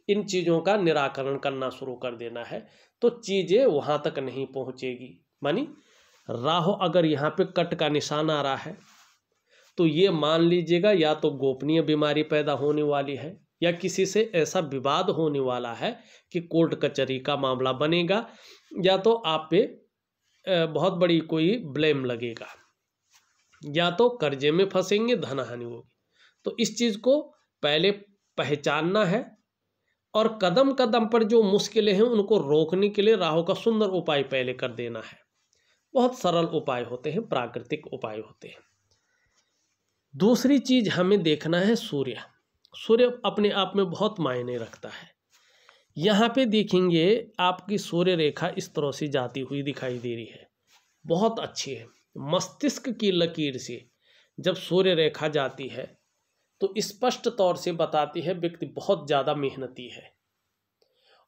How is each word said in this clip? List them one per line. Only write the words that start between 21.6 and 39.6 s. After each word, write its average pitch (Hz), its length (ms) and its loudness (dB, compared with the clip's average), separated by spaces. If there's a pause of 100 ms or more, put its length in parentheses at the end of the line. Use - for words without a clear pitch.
ब्लेम 143 380 0
लगेगा, 120 420 -6 (1120)
या 151 300 0
तो 233 200 4
कर्जे 147 400 0
में 185 180 4
फंसेंगे, 208 480 0
धन 139 220 -6
हानि 120 260 -8
होगी। 117 240 -14 (560)
तो - 140 -6
इस - 180 0
चीज़ 233 220 0
को 277 200 4 (440)
पहले 160 280 4 (460)
पहचानना 156 680 0
है 196 200 0 (880)
और 220 280 2
कदम 247 320 4
कदम 240 320 2
पर 226 200 4
जो 226 180 6
मुश्किलें 208 500 2
हैं 185 80 4
उनको 220 380 4
रोकने 160 500 2
के 208 120 0
लिए 214 160 6
राहु 165 260 2
का 190 120 0
सुंदर 214 360 0
उपाय 160 340 0
पहले 127 300 -2
कर 127 180 -6
देना 117 280 -8
है। - 220 -20 (720)
बहुत 247 260 2
सरल 170 280 2
उपाय 131 360 -2
होते 123 280 -8
हैं, 170 160 -4
प्राकृतिक 123 600 -4
उपाय 113 300 -10
होते - 300 -16
हैं। - 160 -20 (1500)